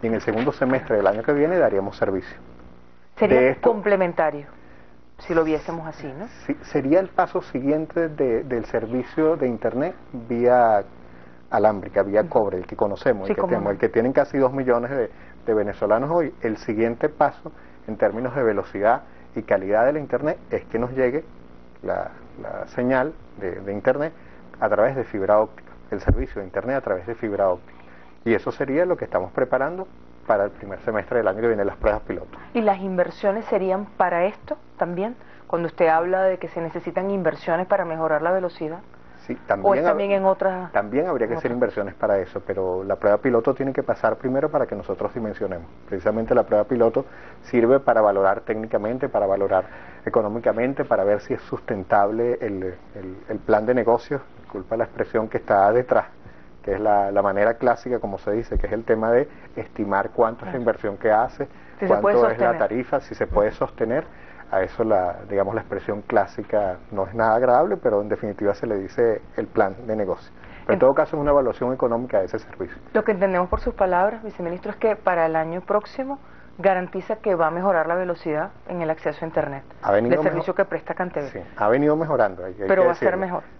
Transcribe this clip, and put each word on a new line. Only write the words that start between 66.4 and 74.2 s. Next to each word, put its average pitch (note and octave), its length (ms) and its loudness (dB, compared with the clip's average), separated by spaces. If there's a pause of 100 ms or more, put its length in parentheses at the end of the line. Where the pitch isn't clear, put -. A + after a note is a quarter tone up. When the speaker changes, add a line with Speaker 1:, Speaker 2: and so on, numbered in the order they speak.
Speaker 1:
no G2 160 -2
es F#2+ 80 -12
nada A2+ 220 2
agradable, B2+ 420 2
pero G#2 240 2
en G#2 80 -6
definitiva G2+ 420 -2
se - 140 -4
le G#2+ 100 -2
dice G#2+ 460 0 (160)
el A2 80 -4
plan G2 280 0 (120)
de A2 100 -2
negocio. F#2+ 380 -4
Pero - 320 -20
en - 80 2
Speaker 2:
En F#3+ 40 -2
Speaker 1:
todo E3+ 140 6
caso D#3+ 240 0
es D3 60 -4
una D3 80 0
evaluación C3 420 2
económica B2 460 -2
de F#2+ 80 0
ese A2 120 -6
servicio. - 380 -12 (160)
Speaker 2:
Lo A3 100 2
que G#3+ 100 0
entendemos F3+ 360 0
por - 120 -2
sus A#3+ 120 -4
palabras, G3 500 0